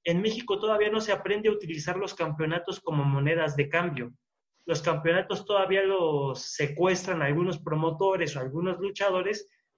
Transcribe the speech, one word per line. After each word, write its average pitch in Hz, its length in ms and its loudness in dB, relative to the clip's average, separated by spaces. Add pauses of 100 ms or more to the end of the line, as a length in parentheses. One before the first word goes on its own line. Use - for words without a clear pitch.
en 170 180 2
México 220 380 0
todavía 208 320 2
no 214 100 0
se 214 100 -2
aprende 208 380 0
a 208 40 4
utilizar 165 440 -4
los 196 160 -4
campeonatos 160 680 -2
como 151 220 0
monedas 147 520 2
de 143 120 0
cambio. 147 460 -2 (540)
Los 160 160 -2
campeonatos 170 600 0
todavía 196 380 2
los 156 720 0
secuestran 170 680 0
algunos 156 340 2
promotores 160 800 0
o 139 40 -6
algunos 165 380 -4
luchadores 196 720 -2 (280)